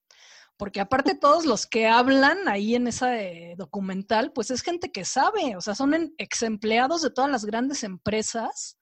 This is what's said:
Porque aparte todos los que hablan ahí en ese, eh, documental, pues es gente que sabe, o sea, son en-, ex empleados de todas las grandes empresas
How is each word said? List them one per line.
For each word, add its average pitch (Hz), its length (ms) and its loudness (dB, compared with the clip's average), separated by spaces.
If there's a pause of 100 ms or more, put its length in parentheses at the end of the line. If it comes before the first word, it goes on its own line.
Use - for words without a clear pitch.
(560)
Porque 202 240 -6
aparte 262 360 0
todos 254 300 4
los 226 220 0
que 220 200 2
hablan 269 600 6
ahí 214 280 0
en 240 120 0
ese, 196 640 -4
eh, 175 60 -16
documental, 196 760 -2
pues 247 180 -4
es 247 100 -4
gente 349 300 -6
que 180 140 -8
sabe, 311 500 0
o 175 60 -12
sea, 202 140 -6
son 277 180 0
en-, 330 240 -2
ex - 260 -6
empleados 226 580 0
de 277 100 -2
todas 269 200 0
las 220 140 -2
grandes 254 380 -4
empresas 220 1000 -6